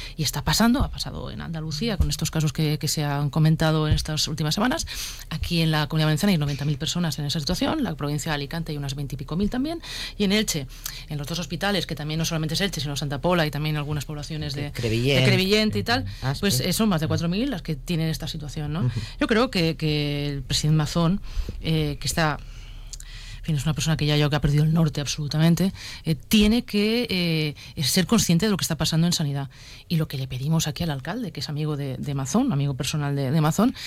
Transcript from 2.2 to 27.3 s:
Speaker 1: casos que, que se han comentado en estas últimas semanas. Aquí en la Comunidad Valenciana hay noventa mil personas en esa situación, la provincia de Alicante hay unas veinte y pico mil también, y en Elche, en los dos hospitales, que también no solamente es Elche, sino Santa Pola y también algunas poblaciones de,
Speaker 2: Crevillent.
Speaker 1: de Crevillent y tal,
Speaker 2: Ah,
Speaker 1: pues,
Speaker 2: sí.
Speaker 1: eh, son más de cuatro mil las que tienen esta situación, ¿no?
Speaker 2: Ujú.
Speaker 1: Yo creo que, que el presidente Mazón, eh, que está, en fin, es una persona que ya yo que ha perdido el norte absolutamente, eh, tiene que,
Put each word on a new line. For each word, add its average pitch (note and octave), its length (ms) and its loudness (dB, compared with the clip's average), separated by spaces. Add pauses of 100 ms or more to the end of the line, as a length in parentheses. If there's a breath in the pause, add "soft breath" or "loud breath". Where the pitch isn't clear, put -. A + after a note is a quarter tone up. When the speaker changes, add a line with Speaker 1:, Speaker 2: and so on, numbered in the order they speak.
Speaker 1:
casos D#3 220 2
que, D3+ 260 0
que D3+ 80 -2
se D3+ 160 0
han C#3+ 260 0
comentado D#3 580 4
en D#3 60 4
estas D#3 340 0
últimas D#3 280 -2
semanas. B3+ 320 0 (420 loud breath)
Aquí E3 320 0
en D#3+ 100 4
la D3+ 160 2
Comunidad D#3 200 2
Valenciana D#3 240 4
hay F3+ 60 4
noventa C#3+ 280 -2
mil D3 120 0
personas E3 420 -2
en D3 60 -2
esa D3 140 -2
situación, C4 440 0
la E3+ 120 -2
provincia D3 360 -2
de D3+ 40 0
Alicante D#3 360 -4
hay D3 60 -4
unas C#3 180 -4
veinte C#3 200 -6
y - 20 -6
pico D3 180 -6
mil G#3 140 0
también, D#4 320 -4 (360 loud breath)
y G#3 60 0
en F#3+ 80 2
Elche, F3+ 360 0 (420 loud breath)
en D3+ 80 -6
los C#3+ 100 -6
dos E3+ 120 -6
hospitales, F3+ 460 -2
que D#3+ 100 -6
también D3+ 220 -4
no E3 80 0
solamente D#3+ 280 -2
es E3 80 0
Elche, G3 180 -2
sino C#3+ 160 -4
Santa C#3 240 -4
Pola E3+ 260 4
y D3 60 -2
también D3+ 260 -2
algunas D3 280 -4
poblaciones D3+ 480 -6
de, D3 180 -4
Speaker 2:
Crevillent. A#2+ 480 2
Speaker 1:
de C3 60 6
Crevillent G#3 500 4
y G3+ 80 0
tal, A#3+ 220 0 (160)
Speaker 2:
Ah, C3 180 0
Speaker 1:
pues, G3 180 2
Speaker 2:
sí. C3 60 0
Speaker 1:
eh, F3+ 100 0
son A3 160 2
más E3 120 2
de D#3 60 -2
cuatro D#3+ 200 0
mil G3+ 240 -2
las F#3 100 -6
que D#3+ 140 -4
tienen D#3+ 320 -2
esta D#3+ 200 -4
situación, D3+ 440 -6
¿no? D3 100 -2
Speaker 2:
Ujú. B2 200 0 (180 loud breath)
Speaker 1:
Yo D4 80 2
creo A#3 240 4
que, E3 240 2
que D3 540 0
el C#3 140 -4
presidente D3+ 340 2
Mazón, E3+ 440 2 (400 loud breath)
eh, D3+ 380 0
que - 80 -6
está, D3+ 300 0 (1000 loud breath)
en - 60 -14
fin, D#3+ 120 0
es C3 80 0
una D#3 100 0
persona D3+ 240 0
que D3 80 0
ya D3 100 4
yo D3 140 4
que D3 60 0
ha D3 60 0
perdido D3 220 4
el D#3 100 4
norte D#3+ 280 2
absolutamente, D#3+ 720 2 (320 loud breath)
eh, D#3+ 100 2
tiene A3 480 4
que, F3+ 920 0 (200 loud breath)